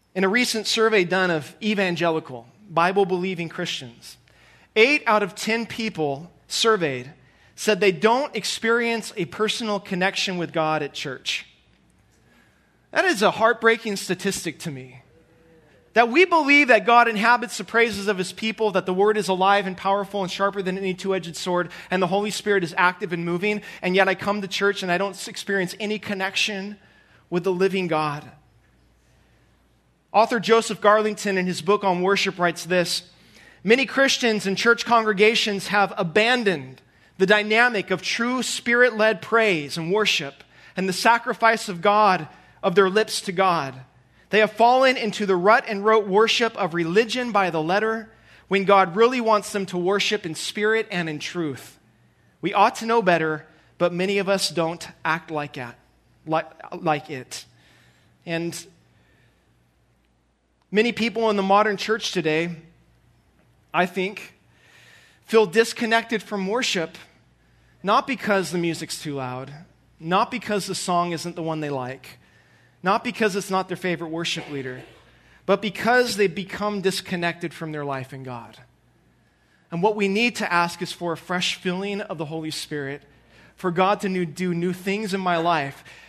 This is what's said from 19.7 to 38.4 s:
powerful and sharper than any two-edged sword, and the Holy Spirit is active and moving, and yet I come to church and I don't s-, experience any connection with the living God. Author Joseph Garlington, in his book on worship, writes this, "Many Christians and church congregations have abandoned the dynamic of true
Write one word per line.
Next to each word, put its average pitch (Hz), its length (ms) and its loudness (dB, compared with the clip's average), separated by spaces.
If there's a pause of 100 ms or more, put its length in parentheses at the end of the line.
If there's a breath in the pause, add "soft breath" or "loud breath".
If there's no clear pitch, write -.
powerful 196 480 -2
and 180 80 -6
sharper 196 300 -2
than 185 160 -4
any 190 160 -4
two-edged 185 420 -6
sword, 175 340 -2 (200 loud breath)
and 185 120 0
the 180 60 0
Holy 202 240 -2
Spirit 202 320 0
is 170 140 -8
active 180 340 0
and 170 140 -6
moving, 202 360 -2 (200 loud breath)
and 180 140 0
yet 190 120 6
I 190 80 0
come 208 260 -4
to 196 60 -8
church 196 360 -2
and 180 80 -4
I 175 60 0
don't 196 140 -2
s-, - 160 -14
experience 196 520 -4
any 214 200 -4
connection 202 800 -4 (520 soft breath)
with 175 140 -2
the 190 80 0
living 185 360 0
God. 151 420 -4 (1800)
Author 226 260 4
Joseph 220 420 2
Garlington, 214 560 2
in 180 80 0
his 180 160 -4
book 202 220 0
on 180 180 2
worship, 190 380 0
writes 175 260 0
this, 175 380 0 (600 soft breath)
"Many 247 220 4
Christians 233 600 2
and 190 100 -2
church 233 280 2
congregations 214 840 2
have 202 300 2
abandoned 190 840 0 (360 soft breath)
the 190 80 4
dynamic 214 680 2
of 185 100 -2
true 247 420 -2